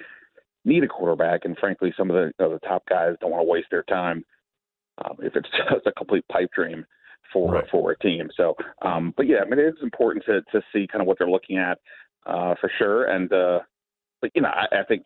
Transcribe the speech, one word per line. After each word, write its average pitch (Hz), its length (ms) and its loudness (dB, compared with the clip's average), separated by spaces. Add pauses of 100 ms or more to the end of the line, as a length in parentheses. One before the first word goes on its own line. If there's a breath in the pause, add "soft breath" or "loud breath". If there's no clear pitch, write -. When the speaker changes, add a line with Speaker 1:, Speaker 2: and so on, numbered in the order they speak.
(640 loud breath)
Speaker 1:
need 147 220 4
a - 20 -2
quarterback, 85 560 0
and 85 140 -6
frankly, 92 400 -2
some 95 120 0
of 87 60 2
the, 85 240 2
you 92 60 4
know, 80 80 0
the 80 120 -10
top 92 240 -2
guys 87 300 2
don't 87 120 -2
wanna 85 120 0
waste 85 260 0
their 87 140 -2
time, 87 400 -4 (800)
um, - 160 -10
if - 160 -6
it's - 140 -4
<laughs> - 200 -2
just - 160 0
a 104 60 2
complete - 380 -2
pipe 92 260 0
dream 82 300 -4 (480 soft breath)
for, 87 220 2
Speaker 2:
Right. - 140 -2
Speaker 1:
for 85 220 2
a - 80 -4
team. 82 380 -2
So, 85 180 2 (260 loud breath)
um, 85 360 -2
but 135 100 0
yeah, 127 180 4
I 95 40 -12
mean, 131 100 2
it's 156 240 0
important 117 440 0
to, 101 140 2 (120)
to 107 80 2 (100)
see 101 180 0
kinda 101 140 -2
what 95 140 2
they're 90 120 0
looking 92 280 0
at, 90 220 0 (460 loud breath)
uh, 87 360 0
for 95 160 0
sure. 110 260 2
And, 92 300 0
uh, 90 260 4 (640)
but, 131 140 -4
you 170 60 2
know, - 60 2
I, 101 320 0
I 101 60 -2
think, 98 200 -2